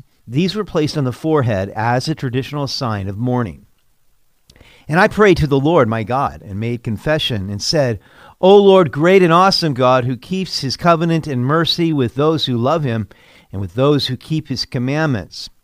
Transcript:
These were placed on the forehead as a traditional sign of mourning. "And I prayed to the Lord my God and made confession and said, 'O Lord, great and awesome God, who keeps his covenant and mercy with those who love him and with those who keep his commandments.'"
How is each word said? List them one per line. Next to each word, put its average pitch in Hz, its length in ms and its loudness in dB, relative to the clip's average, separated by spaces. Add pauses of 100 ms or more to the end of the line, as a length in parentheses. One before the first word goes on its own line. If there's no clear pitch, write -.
(240)
These 170 300 -2
were 214 80 -4
placed 160 340 -2
on 147 60 -2
the 127 80 -2
forehead 117 600 0
as 120 360 -2
a 156 80 -4
traditional 135 540 -6
sign 104 400 -6
of 101 100 -8
mourning. 120 480 -4 (1200)
"And 156 140 0
I 214 80 4
prayed 202 300 4
to 151 100 0
the 139 100 2
Lord 143 300 2
my 113 160 -4
God 127 380 -4
and 101 180 -10
made 117 240 -6
confession 113 680 -4
and 101 100 -8
said, 127 380 -2 (420)
'O 190 160 6
Lord, 190 360 6
great 180 320 4
and 160 80 4
awesome 175 420 2
God, 127 300 2
who 131 120 -4
keeps 185 440 -8
his 127 160 -6
covenant 165 500 0
and 123 180 -2
mercy 160 480 0
with 131 220 0
those 151 320 0
who 127 100 -2
love 147 280 0
him 113 240 -2 (420)
and 95 100 -10
with 92 140 -10
those 139 320 2
who 127 100 -6
keep 156 300 -6
his - 180 -8
commandments.'" 131 840 -4 (140)